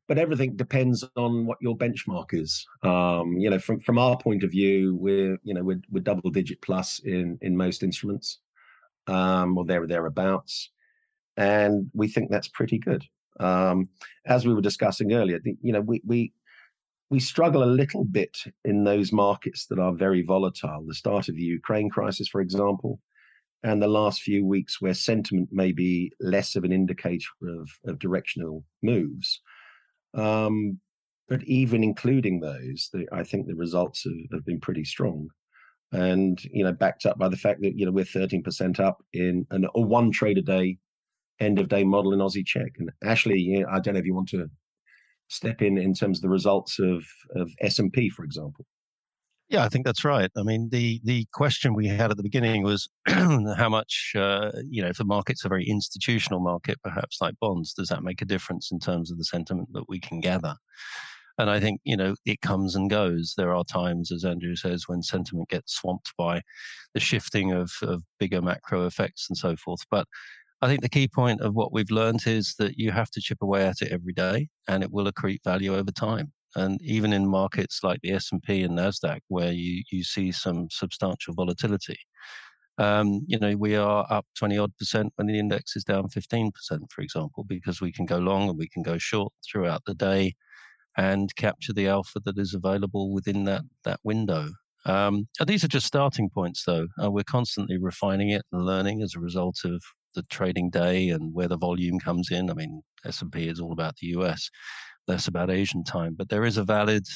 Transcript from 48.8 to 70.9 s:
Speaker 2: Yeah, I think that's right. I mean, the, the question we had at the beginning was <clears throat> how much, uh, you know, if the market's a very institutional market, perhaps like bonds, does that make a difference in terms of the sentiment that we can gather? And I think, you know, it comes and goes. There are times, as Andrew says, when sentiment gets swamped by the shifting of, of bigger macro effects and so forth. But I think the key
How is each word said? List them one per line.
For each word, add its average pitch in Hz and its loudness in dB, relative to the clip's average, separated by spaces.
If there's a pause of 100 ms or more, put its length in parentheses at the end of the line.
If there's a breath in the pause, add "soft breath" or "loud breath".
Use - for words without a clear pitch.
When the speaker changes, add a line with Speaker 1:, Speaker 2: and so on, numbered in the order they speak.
Speaker 2:
Yeah, 135 4
I 107 2
think 123 0
that's 123 0
right. 123 4
I 107 -2
mean, 110 0
the, 117 2
the 117 0
question 139 2
we 107 2
had 104 2
at 104 -2
the 101 -4
beginning 110 2
was 101 0 (100)
<clears throat> - -6
how 120 4
much, - -2
uh, 101 0 (180)
you 117 -2
know, 90 0
if 90 -4
the 113 -2
market's 101 0
a 98 -2
very 95 0
institutional 104 0
market, 87 -2
perhaps - -6
like 85 -2
bonds, 90 -2
does 95 -4
that 85 -4
make 92 -6
a 98 -4
difference 92 -4
in 90 -4
terms 85 -2
of 85 -8
the 82 -6
sentiment 87 -4
that - -8
we 95 -8
can 85 -10
gather? 85 -2 (840 loud breath)
And 107 2
I 104 2
think, 101 0
you 131 0
know, 95 0 (100)
it - -2
comes 95 0
and 95 2
goes. 90 0
There 90 2
are 87 0
times, 87 -2
as 85 -4
Andrew 87 -2
says, 90 -4
when 87 -4
sentiment 87 -4
gets - -6
swamped - -6
by 87 -2 (520 loud breath)
the 113 -2
shifting 101 0
of, 90 -2 (100)
of 87 -4 (160)
bigger 92 0
macro 90 -2
effects - -4
and 92 -6
so 87 -2
forth. 87 -10 (100)
But 101 2 (560 loud breath)
I 127 4
think 139 2
the 120 -2
key 135 2